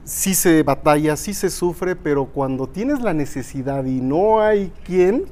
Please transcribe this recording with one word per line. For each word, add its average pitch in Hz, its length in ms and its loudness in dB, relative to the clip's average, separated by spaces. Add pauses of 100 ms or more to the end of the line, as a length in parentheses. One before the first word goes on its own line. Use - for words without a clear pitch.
sí - 300 -2
se 160 280 4
batalla, 151 540 2
sí 208 160 -6
se 190 160 -2
sufre, 180 480 -2
pero 143 300 -2
cuando 131 400 -4
tienes 247 340 -2
la 214 120 0
necesidad 139 680 -4
y 131 160 -2
no 175 400 2
hay 214 320 2 (140)
quien, 185 460 2